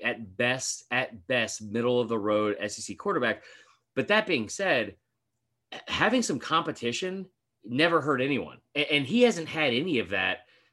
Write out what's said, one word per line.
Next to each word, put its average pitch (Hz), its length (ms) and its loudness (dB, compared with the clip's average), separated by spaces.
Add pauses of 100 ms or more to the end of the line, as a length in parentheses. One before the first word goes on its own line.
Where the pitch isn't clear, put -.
at 113 320 -6
best, 123 540 -2
at 120 360 -4
best, 117 360 0
middle 117 360 0
of 117 100 0
the 113 100 0
road 107 420 2
S 104 180 -6
E 107 40 -12
C 101 120 -10
quarterback. 123 480 0 (520)
But - 140 0
that 214 180 4
being 120 220 0
said, 131 480 -2 (760)
h-, - 160 -12
having 220 340 2
some 143 160 -2
competition 165 880 -4 (380)
never 156 360 2
hurt 135 200 0
anyone. 117 380 -2 (180)
A-, 147 160 0
and 143 120 2
he 208 180 2
hasn't 170 260 4
had 147 260 0
any 147 240 0
of 92 120 -2
that 92 360 -2 (260)